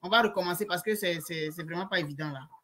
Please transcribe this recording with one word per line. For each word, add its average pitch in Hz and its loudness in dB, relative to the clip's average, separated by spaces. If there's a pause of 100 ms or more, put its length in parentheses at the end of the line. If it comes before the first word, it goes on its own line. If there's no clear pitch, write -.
On 180 -6
va 226 8
recommencer 190 0
parce 175 0
que 214 0
c'est, 180 0
c'est, 156 -4
c'est 165 -8
vraiment 170 -4
pas 185 2
évident 147 -2
là. 135 -8 (220)